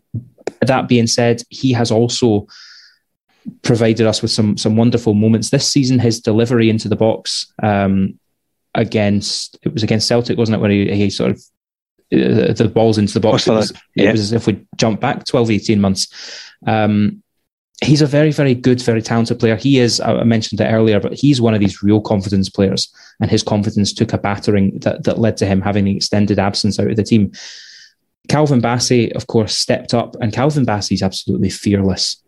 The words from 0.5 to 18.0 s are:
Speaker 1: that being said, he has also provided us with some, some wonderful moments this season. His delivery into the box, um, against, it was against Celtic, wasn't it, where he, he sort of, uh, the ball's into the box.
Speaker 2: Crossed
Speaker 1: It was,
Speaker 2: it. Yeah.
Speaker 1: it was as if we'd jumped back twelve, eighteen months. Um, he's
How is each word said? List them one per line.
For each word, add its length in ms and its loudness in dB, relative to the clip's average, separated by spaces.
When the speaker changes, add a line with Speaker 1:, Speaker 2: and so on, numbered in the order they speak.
Speaker 1:
that 260 0
being 200 4
said, 420 0
he 240 -2
has 180 0
also 560 2
provided 460 2
us 140 -2
with 100 -2
some, 260 0
some 180 0
wonderful 380 2
moments 360 2
this 180 0
season. 320 2
His 200 0
delivery 500 2
into 200 -2
the 60 -2
box, 560 -2
um, 560 0
against, 880 -2
it 100 -4
was 100 -4
against 240 0
Celtic, 300 -2
wasn't 200 0
it, 40 -4
where 100 2
he, 240 0
he 140 0
sort 220 -2
of, 60 -4
uh, 380 2
the 220 0
ball's 240 2
into 160 0
the 80 -2
box. 240 2
Speaker 2:
Crossed 20 -4
Speaker 1:
It 60 2
was, 180 0
Speaker 2:
it. 60 -18
Yeah. 140 2
Speaker 1:
it 20 2
was 100 0
as 120 -4
if 140 -2
we'd 280 -2
jumped 260 -2
back 220 -4
twelve, 260 0
eighteen 300 0
months. 760 -4
Um, 560 0
he's 200 2